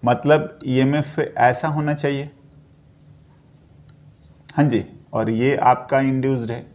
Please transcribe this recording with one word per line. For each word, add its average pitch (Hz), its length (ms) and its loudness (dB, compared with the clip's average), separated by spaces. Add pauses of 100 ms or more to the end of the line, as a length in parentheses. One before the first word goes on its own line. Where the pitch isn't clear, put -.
मतलब 135 600 2
ईएमएफ़ 135 560 0
ऐसा 127 460 2
होना 151 280 -2
चाहिए, 143 340 -4 (2250)
हाँ 147 100 2
जी, 117 180 0 (300)
और 110 180 -2
ये 123 260 0
आपका 127 440 2
induced 131 500 -2
है। 117 240 -10